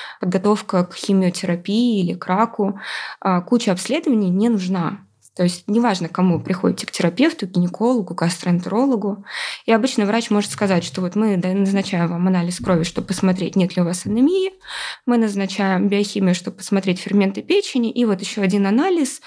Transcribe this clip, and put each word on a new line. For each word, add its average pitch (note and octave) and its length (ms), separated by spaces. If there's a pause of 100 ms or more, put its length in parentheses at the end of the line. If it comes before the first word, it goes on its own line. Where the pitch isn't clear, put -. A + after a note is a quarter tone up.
(200)
подготовка F#3+ 640
к F3+ 100
химиотерапии F#3+ 1040
или F3+ 140
к F3+ 120
раку, G3+ 540 (400)
а, F3+ 220
куча A#3 300
обследований A3 580
не G3 180
нужна. F#3 500 (380)
То F3+ 60
есть F3+ 240
неважно, G3+ 420
к - 40
кому F#3 260
вы - 60
приходите, F#3 420
к - 60
терапевту, G#3+ 560
к - 20
гинекологу, F3+ 640
к - 40
гастроэнтерологу. G3 1040 (420)
И A3+ 60
обычно A3+ 340
врач A3+ 240
может G#3 220
сказать, F#3 320
что - 160
вот F3+ 160
мы G#3 200
да-, F3+ 160
назначаем F#3+ 560
вам F3 200
анализ F3 320
крови, E3+ 240
чтобы - 240
посмотреть, F#3 480
нет F#3 200
ли F3+ 60
у - 20
вас F3+ 220
анемии. F4 460 (540)
Мы A#3+ 120
назначаем G3 720
биохимию, G3+ 480
чтобы - 220
посмотреть F#3+ 420
ферменты G3 420
печени. C4 480
И A#3+ 140
вот G3 160
ещё G#3 220
один G3 240
анализ, D4 600